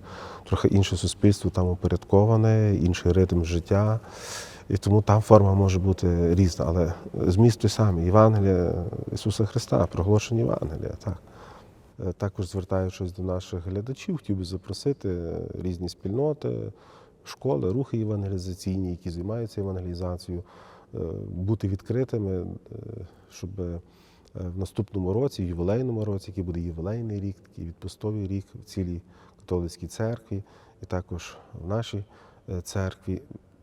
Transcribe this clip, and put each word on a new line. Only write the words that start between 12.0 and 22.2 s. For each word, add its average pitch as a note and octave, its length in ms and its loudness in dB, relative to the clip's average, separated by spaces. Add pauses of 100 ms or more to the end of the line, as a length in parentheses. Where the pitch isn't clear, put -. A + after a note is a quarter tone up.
Е, F2+ 40 -2
також G2 400 -4
звертаючись F#2 600 -2
до F#2 100 -8
наших F#2 440 -6
глядачів, A#2 500 -6
хотів G2 200 -4
би F#2 60 -4
запросити F2+ 960 -6 (260)
різні F2 260 -4
спільноти, A#2+ 800 -4 (520)
школи, C3 480 -2
рухи B2 260 -4
євангелізаційні, F#2+ 920 -4
які F2 180 -8
займаються G#2 520 -6
евангелізацією, F2+ 800 -6 (520)
е, - 20 -6 (320)
бути G2 380 -2
відкритими, G#2 720 -2